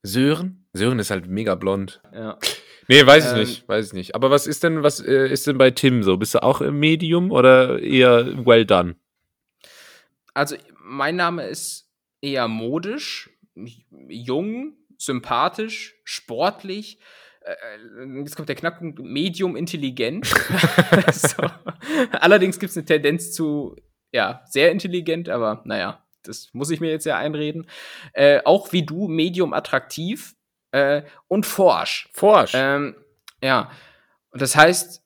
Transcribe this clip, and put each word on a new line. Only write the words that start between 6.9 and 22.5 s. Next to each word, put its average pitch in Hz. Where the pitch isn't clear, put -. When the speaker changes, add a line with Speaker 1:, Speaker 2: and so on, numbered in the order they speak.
Speaker 1:
oder 127
eher 127
well 113
done? 90
Speaker 2:
Also, 147
mein 139
Name 170
ist -
eher 131
modisch, 156
jung, 131
sympathisch, 147
sportlich. 208
Äh, 113
jetzt 143
kommt 151
der 135
Knackpunkt, 170
medium 170
intelligent. 139
<laughs> -
So. -
Allerdings 190